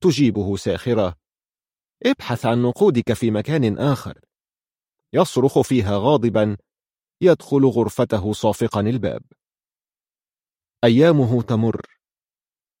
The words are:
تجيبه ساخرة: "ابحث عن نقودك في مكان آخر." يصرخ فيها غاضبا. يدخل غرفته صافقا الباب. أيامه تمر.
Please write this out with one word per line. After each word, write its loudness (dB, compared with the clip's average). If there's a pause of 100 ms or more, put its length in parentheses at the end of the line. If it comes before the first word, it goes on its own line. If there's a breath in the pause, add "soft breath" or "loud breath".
تجيبه 0
ساخرة: -4 (880)
"ابحث -4
عن 0
نقودك 0
في -2
مكان -2
آخر." -4 (920)
يصرخ 2
فيها 0
غاضبا. 0 (640)
يدخل 2
غرفته 0
صافقا -2
الباب. -4 (1600)
أيامه 4
تمر. -2 (1000)